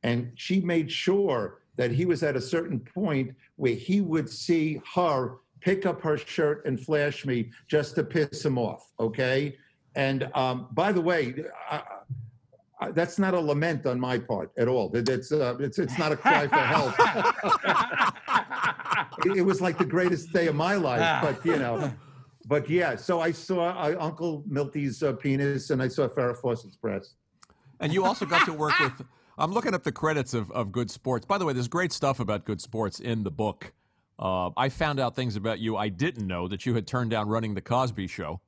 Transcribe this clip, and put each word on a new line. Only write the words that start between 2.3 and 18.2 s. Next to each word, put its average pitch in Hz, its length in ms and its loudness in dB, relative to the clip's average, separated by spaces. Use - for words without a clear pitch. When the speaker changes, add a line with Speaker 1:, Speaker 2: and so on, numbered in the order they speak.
Speaker 1:
a 123 40 0
certain 170 400 -2
point 139 540 -2
where 127 180 2
he 185 260 2
would 160 280 0
see 156 520 0
her 143 420 2
pick 190 260 0
up 170 160 -2
her 151 160 0
shirt 151 480 0
and 131 120 -2
flash 147 460 -2
me 120 260 -2
just 151 260 0
to 156 100 2
piss - 400 -2
him 135 140 2
off, 98 420 -4
okay? 131 560 0
And, 135 400 0
um, 127 380 0
by 185 200 2
the 180 80 2
way, 156 440 0
I, 151 120 -4
I, 156 100 -4
that's 170 280 0
not 190 140 4
a 180 80 4
lament 151 460 2
on 123 120 2
my 127 200 0
part 104 400 -4
at 117 100 4
all. 123 220 2
That, 117 160 0
that's, 131 260 0
uh, 127 260 2
it's, 135 200 -4
it's 131 200 -2
not 151 140 2
a 139 40 2
cry 247 320 4
for - 80 4
help. - 420 2
<laughs> 226 1160 2